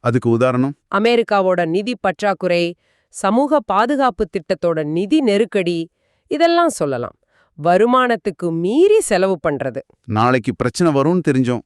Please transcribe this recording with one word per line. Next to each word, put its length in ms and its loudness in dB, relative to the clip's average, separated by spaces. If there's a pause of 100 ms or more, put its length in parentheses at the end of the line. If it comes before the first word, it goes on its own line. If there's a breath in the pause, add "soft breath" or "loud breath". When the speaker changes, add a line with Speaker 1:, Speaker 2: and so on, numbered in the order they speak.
Speaker 1:
அதுக்கு 260 0
உதாரணம்? 440 0 (200)
Speaker 2:
அமெரிக்காவோட 720 0
நிதி 340 -4
பற்றாக்குறை, 640 -2 (500)
சமூக 460 0
பாதுகாப்பு 680 0
திட்டத்தோட 580 -4
நிதி 360 -2
நெருக்கடி, 580 0 (520)
இதெல்லாம் 400 2
சொல்லலாம். 460 -6 (420)
வருமானத்துக்கு 920 0
மீறி 480 4
செலவு 420 0
பண்றது. 380 -4 (240)
Speaker 1:
நாளைக்கு 520 0
பிரச்சனை 360 0
வரும்னு 360 2
தெரிஞ்சோம். 380 0